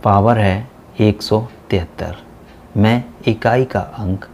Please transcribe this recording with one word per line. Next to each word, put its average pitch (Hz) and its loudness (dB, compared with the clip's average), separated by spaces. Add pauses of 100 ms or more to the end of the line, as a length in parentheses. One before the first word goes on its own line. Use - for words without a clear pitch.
पावर 104 4
है 104 0 (300)
एक 107 2
सौ 107 0 (300)
तिहत्तर, 87 -6 (600)
में 113 2 (220)
इकाई 117 0
का 101 -4
अंक 98 -8